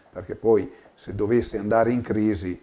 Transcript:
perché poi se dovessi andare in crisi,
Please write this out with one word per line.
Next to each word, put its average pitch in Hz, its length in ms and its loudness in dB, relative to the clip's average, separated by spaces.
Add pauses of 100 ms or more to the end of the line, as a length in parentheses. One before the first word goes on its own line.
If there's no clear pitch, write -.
(120)
perché - 240 -12
poi 104 360 2 (220)
se - 220 -14
dovessi 110 420 0
andare 113 340 2
in 123 100 0
crisi, 104 600 -2